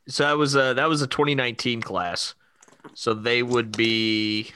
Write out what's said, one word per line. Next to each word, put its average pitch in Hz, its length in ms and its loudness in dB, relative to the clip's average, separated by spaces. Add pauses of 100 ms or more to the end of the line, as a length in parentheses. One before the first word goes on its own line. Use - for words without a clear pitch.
So 147 160 0
that 147 120 2
was 139 180 2
a, 131 180 4
that 143 160 2
was 151 120 2
a 135 60 0
twenty 147 280 0
nineteen 120 460 -2
class. 90 520 -4 (600)
So - 200 -2
they 120 300 0
would 117 320 0
be 110 800 0